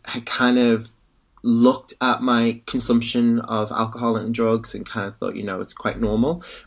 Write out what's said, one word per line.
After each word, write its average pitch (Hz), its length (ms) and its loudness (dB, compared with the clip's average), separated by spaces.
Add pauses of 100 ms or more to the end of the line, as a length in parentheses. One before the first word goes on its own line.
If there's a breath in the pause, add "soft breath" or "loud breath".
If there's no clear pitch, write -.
had 117 220 -8
kind 123 320 2
of 113 300 2 (520)
looked 120 580 4
at 127 220 0
my 117 460 0
consumption 117 720 2
of 107 320 -4
alcohol 113 440 -2
and 107 160 -4
drugs 113 440 0
and 98 100 -10
kind 98 220 -6
of 107 100 -12
thought, 92 180 -6
you 101 80 -8
know, 95 160 -6
it's 98 140 -10
quite - 260 -6
normal. 117 440 0 (240 loud breath)